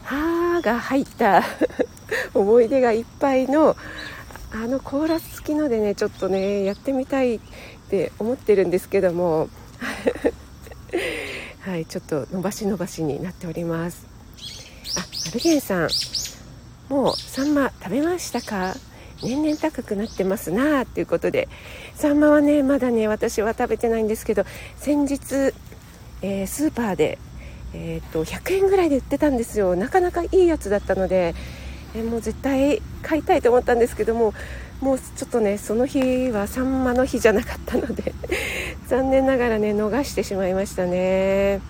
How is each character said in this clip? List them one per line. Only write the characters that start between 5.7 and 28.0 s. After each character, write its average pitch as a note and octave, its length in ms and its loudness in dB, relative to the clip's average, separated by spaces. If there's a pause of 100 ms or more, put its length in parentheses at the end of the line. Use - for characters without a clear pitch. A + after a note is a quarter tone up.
ね、 G#3 160 2
ち G#3+ 100 0
ょ - 20 0
っ - 40 -2
と - 180 -4
ね、 G3 340 0
や G3 100 0
っ - 40 -6
て - 160 -4
み C4 120 0
た C4+ 180 0
い A#3+ 120 2
っ G3+ 40 -6 (500)
て F3+ 300 0
思 A3 140 0
っ C4+ 40 -4
て - 180 4
る F#3+ 100 4
ん F3 60 -2
で F3+ 80 2
す - 100 -10
け G3 120 2
ど F3+ 120 2
も。 E3 360 0 (300)
<laughs> - 380 -4 (1400)
は F#3 160 -6
い、 D#3+ 80 -4
ち - 120 -10
ょ F3+ 40 -6
っ - 20 -20
と C#3+ 280 -4
伸 F#3 100 -4
ば F#3+ 100 -2
し - 140 -6
伸 G3 120 0
ば E3+ 100 -4
し - 160 -6
に D3 180 -2
な F3+ 100 -6
っ - 20 -12
て - 140 -10
お D#3+ 40 -6
り E3+ 140 -6
ま E3 260 -2
す。 - 140 -18 (920)
あ、 F3+ 40 -4 (260)
マ E3 60 -8
ル A#3+ 60 -2
ゲ E4 160 4
ン C#4 60 2
さ F3 240 0
ん、 - 40 0 (1000)
「も C4+ 220 2
う - 60 -4
サ - 260 -6
ン D4 100 2
マ C#4 180 2 (120)
食 F#3 80 -6
べ B3+ 100 0
ま F4 180 0
し - 120 -10
た A#3+ 100 -4
か？ F#3 340 -4 (460)
年 C4+ 220 -2
々 D4+ 140 2
高 D#4 260 -2
く G#3 120 -4
な G3+ 100 -2
っ - 20 -8
て - 160 -4
ま F#3+ 140 0
す - 140 -6
な」 C4 360 2
と - 120 -6
い F3 40 0
う - 20 -2
こ E3+ 140 0
と F3+ 120 0
で、 - 160 0 (480)
サ D4 180 2
ン D4 60 6
マ D4+ 100 8
は D4 120 8
ね、 D4 220 6
ま C4+ 160 4
だ B3+ 100 2
ね、 A3 180 2
私 G#3+ 340 0
は G#3+ 120 0
食 B3 180 -2
べ A3+ 60 0
て A#3 120 0
な A3+ 100 2
い A3 40 2
ん G#3+ 40 0
で G#3+ 80 0
す - 100 -10
け A3+ 80 0
ど、 G3 120 2 (320)
先 D4 280 2
日、 C4+ 480 0 (680)
え G3 220 -2
ー、 F#3+ 40 -4
ス D4 200 0
ー - 40 2
パ A#3+ 200 -2
ー F3 40 0
で、 D3+ 240 2 (540)
え E3 300 -6